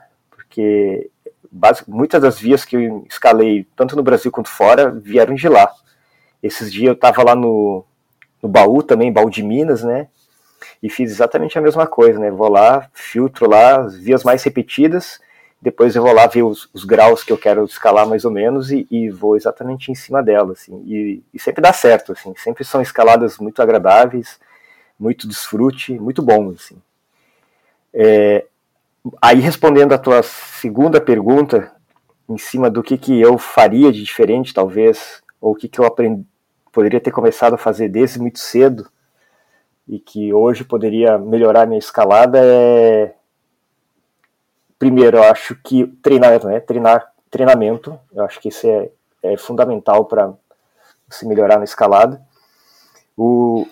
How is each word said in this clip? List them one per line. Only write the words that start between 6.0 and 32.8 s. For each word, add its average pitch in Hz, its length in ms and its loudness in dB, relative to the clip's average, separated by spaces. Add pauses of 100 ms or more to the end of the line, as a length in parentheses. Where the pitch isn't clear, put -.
Esses 107 280 -10
dias 107 180 -2
eu 123 60 0
tava 123 280 2
lá 123 120 4
no, 107 520 -2 (560)
no 110 80 -8
Baú 113 320 4
também, 120 280 0
Baú 110 200 2
de 107 120 -10
Minas, 120 400 -2
né? 123 260 -6 (720)
E 107 80 -10
fiz 120 200 -6
exatamente 120 460 -2
a 160 60 -4
mesma 151 240 0
coisa, 117 320 2
né? 104 120 -4
Vou 104 200 -2
lá, 113 420 4
filtro 123 560 -4
lá 120 320 6
as 101 160 -10
vias 117 260 -2
mais 123 200 0
repetidas, 151 800 -4 (360)
depois 117 380 -2
eu 120 60 -2
vou 123 100 4
lá 113 140 6
ver 120 160 0
os, 110 320 -6
os 98 100 -18
graus 113 400 2
que - 80 -4
eu 107 60 -4
quero 104 260 0
escalar 107 420 0
mais 110 200 -4
ou 117 40 -4
menos 123 400 -4
e, 139 200 -6
e 117 180 -6
vou 104 280 -2
exatamente 127 540 -8
em 131 40 -8
cima 131 280 -6
dela, 104 300 0
assim. 95 320 -20
E, 104 380 -10 (100)
e - 60 -20
sempre - 240 -8
dá 175 100 4
certo, 113 400 0
assim. 92 240 -18
Sempre 117 260 -12
são 131 200 -6
escaladas 117 560 0
muito 107 240 -6
agradáveis, 113 760 0 (600)
muito 110 280 -8
desfrute, 123 720 -6
muito 127 240 -8
bom, 107 280 2
assim. - 260 -20 (1160)
É, 107 540 2 (760)
aí, 123 200 4
respondendo 143 520 2
a 135 60 0
tua 123 240 2
segunda 131 800 -2
pergunta, 120 720 0 (560)
em 113 100 -10
cima 127 320 -4
do 113 140 -6